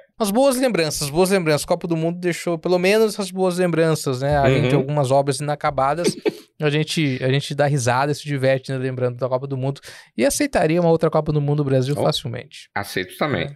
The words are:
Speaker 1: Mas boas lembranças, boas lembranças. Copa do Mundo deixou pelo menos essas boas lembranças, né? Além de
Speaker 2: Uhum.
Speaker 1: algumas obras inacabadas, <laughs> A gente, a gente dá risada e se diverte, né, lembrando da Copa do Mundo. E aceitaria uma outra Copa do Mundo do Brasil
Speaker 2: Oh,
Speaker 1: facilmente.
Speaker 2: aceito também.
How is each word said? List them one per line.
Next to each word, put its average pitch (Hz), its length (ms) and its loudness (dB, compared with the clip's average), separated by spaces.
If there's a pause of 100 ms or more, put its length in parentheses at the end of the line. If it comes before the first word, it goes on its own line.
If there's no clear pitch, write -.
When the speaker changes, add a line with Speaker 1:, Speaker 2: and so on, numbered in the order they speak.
(200)
Speaker 1:
Mas 208 120 0
boas 254 260 4
lembranças, 165 520 0
boas 180 200 2
lembranças. 160 360 2
Copa 175 220 -2
do 165 80 0
Mundo 165 240 -2
deixou 175 380 -2
pelo 175 200 2
menos 208 360 4
essas 185 180 -6
boas 185 260 0
lembranças, 160 640 0
né? 147 160 2
Além 135 300 4
de 135 80 2
Speaker 2:
Uhum. - 60 2
Speaker 1:
algumas 139 300 0
obras 139 280 2
inacabadas, 147 760 -2
<laughs> - 180 -4 (260)
A 151 80 2
gente, 147 520 0
a 131 60 0
gente 139 260 0
dá 143 120 0
risada 135 480 2
e - 20 -10
se - 80 -12
diverte, 135 480 0
né, 135 60 -4
lembrando 127 400 -4
da 127 100 -4
Copa 127 180 -2
do 139 120 -6
Mundo. 135 240 -4 (360)
E 226 80 2
aceitaria 185 540 0
uma 170 100 4
outra 165 200 4
Copa 156 240 0
do 151 80 0
Mundo 143 160 0
do 147 120 0
Brasil 131 280 2
Speaker 2:
Oh, 107 60 -2
Speaker 1:
facilmente. - 720 -6
Speaker 2:
aceito - 440 -6
também. 127 380 -2